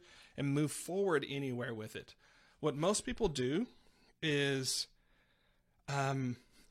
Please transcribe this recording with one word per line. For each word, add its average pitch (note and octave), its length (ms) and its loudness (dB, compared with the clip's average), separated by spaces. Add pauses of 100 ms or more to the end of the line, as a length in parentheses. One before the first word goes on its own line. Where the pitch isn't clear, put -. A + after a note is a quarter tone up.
(360)
and C#3+ 180 0
move D3 180 2
forward F3+ 560 0
anywhere B2+ 460 -4
with G#2+ 220 -10
it. - 180 -12 (460)
What C#3+ 160 0
most F#3 280 2
people A#3+ 240 0
do C#3+ 380 0 (560)
is, C#3 640 2 (1000)
um, C3+ 480 0 (340)